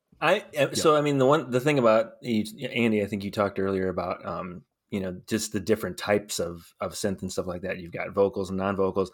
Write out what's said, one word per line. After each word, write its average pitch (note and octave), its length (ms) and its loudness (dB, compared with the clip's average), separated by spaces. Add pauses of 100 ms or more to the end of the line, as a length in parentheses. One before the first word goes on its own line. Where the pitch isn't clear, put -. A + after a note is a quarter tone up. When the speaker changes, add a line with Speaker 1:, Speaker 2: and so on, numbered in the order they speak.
(220)
Speaker 1:
I, F#3 240 2 (120)
uh, C#3 160 2
Speaker 2:
Yep. - 20 -4
Speaker 1:
so, D3+ 220 4
I D3 40 2
mean, D3 160 2
the C3 80 6
one, C#3 240 4
the B2 120 2
thing D3 180 2
about A2 420 4
you, A2 220 0 (260)
Andy, A2+ 320 2
I G2+ 40 0
think G2+ 180 -4
you G2 80 -4
talked G2+ 280 0
earlier G2 280 0
about, F2+ 380 -4
um, F2+ 400 -10 (240)
you G2+ 100 -4
know, F#2 280 -6
just A2 260 -4
the G#2+ 80 -2
different G2+ 360 -2
types G#2 420 -2
of, E2+ 420 -10
of F#2 120 -6
synth F#2+ 280 -4
and F#2 100 -6
stuff F2+ 160 -6
like F2 140 -8
that. F#2 180 -6
You've E2+ 140 -14
got F2+ 180 -8
vocals G2 380 0
and F#2+ 80 -4
non-vocals. F#2+ 560 0